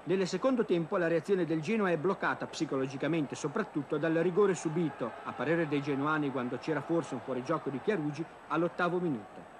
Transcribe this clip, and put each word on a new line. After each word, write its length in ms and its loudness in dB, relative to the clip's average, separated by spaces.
Nel 220 2
secondo 380 2
tempo 320 2
la 140 4
reazione 340 2
del 160 0
Genoa 300 2
è 80 4
bloccata 480 0
psicologicamente 880 -2
soprattutto 640 -2
dal 160 2
rigore 420 4
subito, 560 -2
a 80 -6
parere 340 0
dei 140 0
genoani 500 0
quando 280 -2
c'era 200 0
forse 360 -2
un 40 -4
fuorigioco 500 -2
di 120 -4
Chiarugi, 420 0
all'ottavo 520 0
minuto. 600 -4